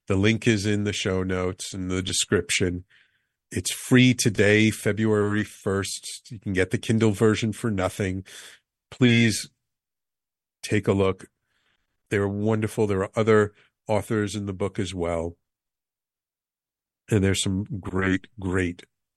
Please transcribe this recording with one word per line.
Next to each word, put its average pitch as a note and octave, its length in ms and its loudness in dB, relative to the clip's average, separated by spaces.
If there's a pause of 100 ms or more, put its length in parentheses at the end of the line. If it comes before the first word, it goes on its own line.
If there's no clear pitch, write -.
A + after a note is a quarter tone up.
The G2 80 0
link A2 320 2
is G#2 180 2
in G#2 160 0
the G2+ 100 -2
show F#2+ 300 -2
notes F#2 500 -6
and F#2 160 -8
the F2+ 140 -2
description. F2+ 840 -2 (680)
It's - 200 -4
free B2+ 400 6
today, G#2+ 580 4
February G#2 760 0
first. - 840 -6
You A2+ 100 -16
can G2+ 120 -6
get F#2 200 0
the A2 60 0
Kindle A2 340 2
version G#2+ 400 2
for A#2 180 -4
nothing. F#2+ 540 -4 (680)
Please A#2 600 2 (1120)
take G#2+ 260 -2
a G#2+ 40 4
look. F#2+ 340 0 (840)
They're G2+ 180 0
wonderful. G#2+ 600 -2
There F#2+ 160 0
are G#2 120 -6
other G#2+ 380 4 (340)
authors G#2 480 -2
in G#2 120 -6
the G2 80 -6
book F#2+ 240 -6
as F#2+ 160 -6
well. E2+ 420 -4 (1700)
And G#2 120 4
there's F#2+ 200 2
some G2 240 -4 (140)
great, F#2+ 480 -2 (120)
great F#2 440 -4 (320)